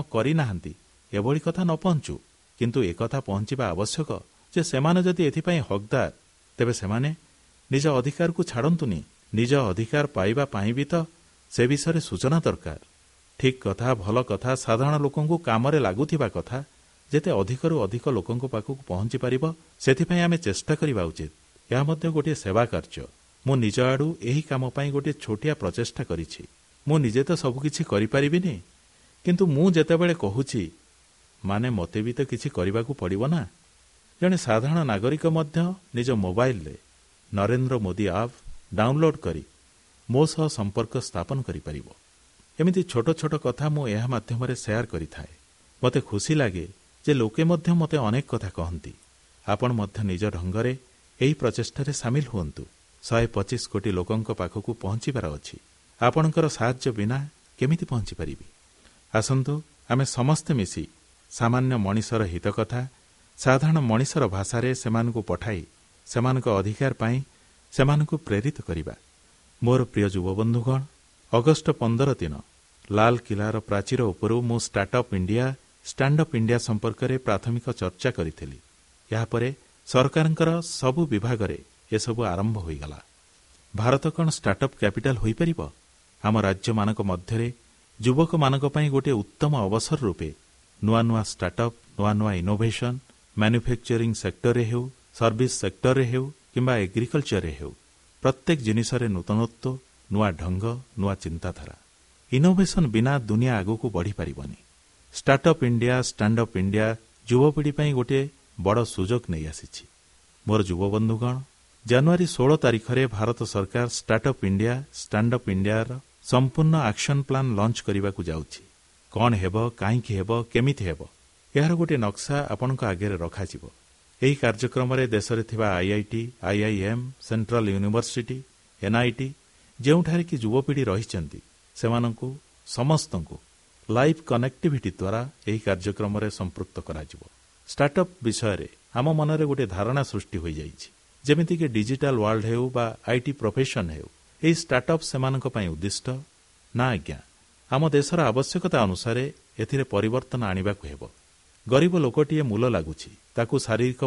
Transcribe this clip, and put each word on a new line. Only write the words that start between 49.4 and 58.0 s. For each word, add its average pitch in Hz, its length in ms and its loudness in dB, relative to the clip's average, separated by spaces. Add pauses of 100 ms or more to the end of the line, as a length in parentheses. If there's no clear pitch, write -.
ଆପଣ 104 260 0
ମଧ୍ୟ 107 320 -2
ନିଜ 92 260 -2
ଢଙ୍ଗରେ 98 440 -2 (460)
ଏହି 139 140 4
ପ୍ରଚେଷ୍ଟାରେ 131 600 -4
ସାମିଲ 131 340 -2
ହୁଅନ୍ତୁ। 80 360 -6 (400)
ଶହେ 117 240 2
ପଚିଶ 107 420 -4
କୋଟି 104 220 -2
ଲୋକଙ୍କ 110 440 -2
ପାଖକୁ 98 400 -6
ପହଞ୍ଚିବାର 113 560 -4
ଅଛି। - 260 -12 (440)
ଆପଣଙ୍କର 156 460 4
ସାହାଯ୍ୟ 127 440 -2
ବିନା 110 260 -2 (380)
କେମିତି 160 300 0
ପହଞ୍ଚିପାରିବି? 87 640 -6 (640)